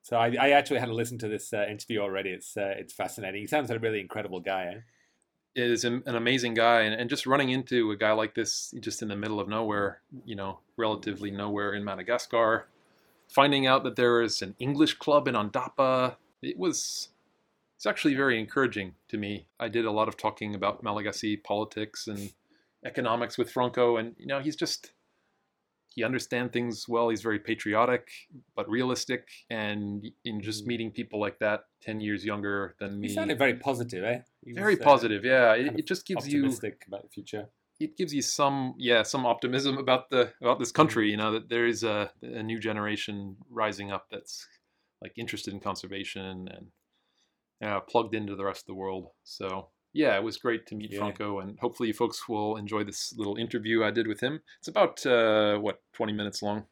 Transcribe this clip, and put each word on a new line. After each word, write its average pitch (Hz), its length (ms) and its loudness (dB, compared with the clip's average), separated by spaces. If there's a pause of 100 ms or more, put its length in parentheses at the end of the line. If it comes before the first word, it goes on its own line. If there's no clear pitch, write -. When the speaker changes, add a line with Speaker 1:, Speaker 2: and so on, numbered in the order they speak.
Speaker 1:
So - 140 -2
I, 117 240 4
I 139 100 6
actually 143 300 6
had 123 60 -2
to 113 80 -4
listen 117 240 -4
to 110 100 -6
this, 107 240 -6
uh, 104 160 0
interview 107 320 -4
already. 98 300 -2
It's, - 260 -10
uh, 98 200 -2
it's 87 160 -14
fascinating. 98 480 -6
He 101 60 -10
sounds 147 220 0
like 117 100 -2
a - 20 -4
really 110 200 0
incredible 95 400 -8
guy, 95 260 -2
eh? 98 140 -8 (760)
Speaker 2:
Is 120 280 0
an, 123 220 -2
an 127 80 -4
amazing 120 400 0
guy, 113 280 6
and, 110 120 2
and 120 160 -4
just 143 160 -4
running 135 220 4
into 127 420 2
a 104 60 -4
guy 107 160 4
like 110 220 0
this - 440 -4
just 113 240 -8
in 110 60 -6
the 101 80 -4
middle 104 240 -4
of 98 80 -4
nowhere, 104 540 -2 (220)
you 110 120 -10
know, 98 240 -8 (160)
relatively 104 560 -2
nowhere 101 420 -4
in 101 80 -4
Madagascar, 110 840 0 (600)
finding 139 380 6
out 131 160 6
that 127 140 -2
there 120 260 6
is 110 180 0
an 98 200 -8
English 143 340 2
club 143 320 4
in 127 80 0
Andapa, 127 800 2 (280)
it 139 140 -6
was, - 520 -4 (680)
it's - 120 -8
actually 165 280 2
very 131 240 2
encouraging 107 560 -2 (140)
to 110 100 -6
me. 101 280 -6 (120)
I 117 100 -4
did 113 160 0
a 110 60 0
lot 107 160 4
of 107 100 -6
talking 107 380 -4
about 98 300 -2
Malagasy 104 520 -2
politics 107 680 -6
and 101 260 -10 (520)
economics 120 520 -2
with 117 140 -2
Franco, 120 460 4
and, 113 200 -4
you - 100 -16
know, 139 140 -2
he's 147 160 -4
just, - 360 -4 (1000)
he 110 100 -4
understands 123 480 -2
things 120 360 -2
well. 117 200 2
He's 110 140 -2
very 107 180 0
patriotic, 113 680 0 (440)
but 101 160 -4
realistic, 127 580 -2 (220)
and 104 580 -4 (160)
in 107 160 -6
just 104 240 -6
Speaker 1:
Mm. - 40 -6
Speaker 2:
meeting 113 240 -4
people 107 280 -8
like 104 200 -4
that, 107 240 2 (160)
ten 107 200 -8
years 104 240 -4
younger 101 540 -4
than 101 160 -6
Speaker 1:
He 101 80 -6
Speaker 2:
me. 101 60 -4
Speaker 1:
sounded 107 300 -2
very 127 160 4
positive, 120 500 -4
eh? 120 160 -2 (240)
He 123 80 -16
Speaker 2:
Very 196 220 2
Speaker 1:
was, - 60 0
uh, 120 40 -6
Speaker 2:
positive, 117 400 6
yeah. 123 300 8
It, 120 100 2
Speaker 1:
kind 131 140 -2
Speaker 2:
it - 40 -4
Speaker 1:
of - 40 -8
Speaker 2:
just - 200 -4
gives 180 220 -4
you 143 160 2
Speaker 1:
optimistic 123 420 -4
about 98 160 -10
the - 60 -20
future. 104 400 -12 (320)
Speaker 2:
it 156 160 -6
gives 170 180 -2
you 135 80 0
some, 139 560 0
yeah, 117 240 6
some 127 240 0
optimism 131 520 0
about 127 320 2
the, 123 300 4
about 127 180 4
this 120 140 -2
country, 117 360 6
Speaker 1:
Mm. - 40 4
Speaker 2:
you 104 40 0
know, 107 160 0
that 110 160 -4
there 117 180 2
is 110 180 0
a, 104 280 -2 (100)
a 120 200 -10
new 110 180 -4
generation 104 760 -4 (140)
rising 104 420 -4
up - 180 -8
that's, - 360 -14 (540)
like, 101 160 -16
interested 107 380 -8
in 95 60 -12
conservation 95 880 -8
and, 92 220 -18 (880)
uh, 104 200 -2
plugged 110 340 0
into 101 220 -4
the 98 80 -6
rest 95 180 -4
of - 40 -20
the 98 80 -12
world. 95 360 -8 (140)
So, 95 440 -8 (240)
yeah, 139 240 4
it 101 60 0
was 110 140 -4
great 117 320 -2
to 107 80 -12
meet 104 160 -10
Speaker 1:
Yeah. 101 80 -6
Speaker 2:
Franco, 104 400 -4
and 101 180 -12
hopefully 120 300 -2
you 110 60 -2
folks - 340 -2
will 107 280 -2
enjoy 104 280 -4
this - 320 -8
little 104 200 -4
interview 113 480 0
I 104 60 4
did 110 160 0
with 107 140 -4
him. 147 220 -2 (180)
It's - 80 -12
about, 180 360 2
uh, 107 540 6
what, 104 240 -4 (100)
twenty 107 200 -2
minutes 104 300 -4
long? 107 300 -4